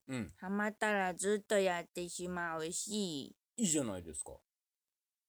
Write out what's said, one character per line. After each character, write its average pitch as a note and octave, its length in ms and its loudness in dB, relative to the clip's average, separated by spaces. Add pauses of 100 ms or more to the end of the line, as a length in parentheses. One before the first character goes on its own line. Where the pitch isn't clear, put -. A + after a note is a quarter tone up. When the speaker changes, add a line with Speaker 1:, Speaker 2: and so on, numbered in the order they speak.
Speaker 1:
う C3+ 40 -10
ん。 C3 40 -2
う - 60 -2
ん。 - 160 -6
Speaker 2:
ハ F#3 120 -8
マ G3+ 180 0
っ G#3+ 60 -2
た G#3+ 180 2
ら F#3 220 2
ず G3 300 2
っ - 20 -20
と G#3 140 4
や F3+ 220 4
っ E3 40 -14
て F3 240 -8
し F3+ 180 -6
ま E3+ 300 -2
う D#3+ 140 -2
し、 F3+ 560 -2
Speaker 1:
い - 80 -20 (280)
い G3 40 4
じ D#3+ 120 4
ゃ C3+ 40 4
な G2 160 -2
い F2 40 -10
で D#2 120 -12
す - 80 -8
か。 - 160 -12 (880)